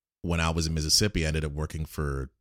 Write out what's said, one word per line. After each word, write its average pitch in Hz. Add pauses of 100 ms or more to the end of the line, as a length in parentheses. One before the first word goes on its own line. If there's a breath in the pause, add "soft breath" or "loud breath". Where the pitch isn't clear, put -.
(220)
when 85
I 80
was 80
in 80
Mississippi, 80
I -
ended 78
up 76
working 76
for 69 (120)